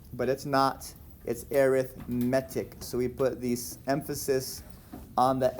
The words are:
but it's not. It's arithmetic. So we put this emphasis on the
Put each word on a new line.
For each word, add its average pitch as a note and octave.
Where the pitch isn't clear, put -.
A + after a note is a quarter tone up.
but B2
it's C3+
not. C3+
It's A#2
arithmetic. C3
So -
we B2
put B2
this A#2+
emphasis C3+
on C3
the B2+